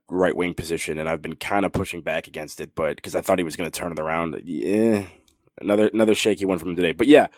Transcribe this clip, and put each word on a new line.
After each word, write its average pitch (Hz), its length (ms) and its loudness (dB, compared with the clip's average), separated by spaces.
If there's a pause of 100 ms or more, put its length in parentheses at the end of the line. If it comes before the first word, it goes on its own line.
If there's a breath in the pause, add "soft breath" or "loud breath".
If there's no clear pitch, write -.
(100)
right 90 260 2
wing 87 180 -2
position, 80 440 -6
and 78 100 -4
I've 82 140 -4
been 78 140 -10
kinda 101 340 -2
pushing 85 320 -6
back 80 240 -4
against 76 340 -12
it, 73 140 -14
but, 76 280 -4
'cause - 120 -8
I 85 60 -2
thought 95 180 2
he 90 60 0
was 78 120 -8
gonna 82 140 -6
turn 87 220 -8
it 78 60 -10
around. 80 460 -4
Yeah, 98 640 0 (540 loud breath)
another, 104 280 4
another 110 260 4
shaky 98 300 0
one 95 140 0
from 87 120 -8
him 85 60 -6
today. 85 160 2
But 110 160 0
yeah, 143 300 10